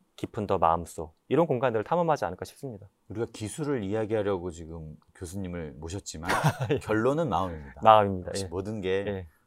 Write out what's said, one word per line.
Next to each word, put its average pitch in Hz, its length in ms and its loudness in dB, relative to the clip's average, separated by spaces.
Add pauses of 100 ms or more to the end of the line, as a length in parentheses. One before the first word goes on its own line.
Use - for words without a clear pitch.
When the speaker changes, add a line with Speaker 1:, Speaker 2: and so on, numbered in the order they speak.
(160)
Speaker 1:
깊은 104 300 -6
더 95 120 2
마음속 82 560 2 (140)
이런 156 180 4
공간들을 120 380 2
탐험하지 165 400 2
않을까 90 200 -4
싶습니다. 101 420 -14 (220)
Speaker 2:
우리가 110 240 -4
기술을 131 500 -4
이야기하려고 98 680 0
지금 80 440 -12 (200)
교수님을 87 640 -8
모셨지만 82 520 -8
Speaker 1:
<laughs> - 400 0
예. 135 80 2
Speaker 2:
결론은 127 500 0
마음입니다. 82 540 -4
Speaker 1:
마음입니다. 101 460 6
Speaker 2:
역시 95 160 -4
Speaker 1:
예. 90 40 -8
Speaker 2:
모든 101 320 -6
게 95 260 0
Speaker 1:
예. 95 200 -6 (200)